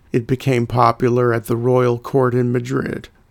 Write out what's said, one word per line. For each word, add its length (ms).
it 160
became 400
popular 680
at 120
the 100
royal 420
court 360
in 180
Madrid. 560